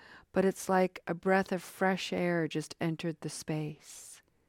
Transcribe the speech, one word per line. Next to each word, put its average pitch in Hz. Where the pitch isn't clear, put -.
but 190
it's -
like 185
a 165
breath 190
of 180
fresh -
air 175
just 151
entered 165
the 156
space, -